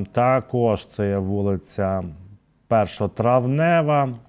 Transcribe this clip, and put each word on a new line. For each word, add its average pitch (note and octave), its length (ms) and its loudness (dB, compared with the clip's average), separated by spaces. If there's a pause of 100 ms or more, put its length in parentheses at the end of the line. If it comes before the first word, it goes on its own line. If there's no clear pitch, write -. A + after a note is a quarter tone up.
(120)
також B2 720 0
це G#2 220 -2
є G2 100 0
вулиця F#2+ 840 -2 (640)
Першотравнева C3 1400 0 (200)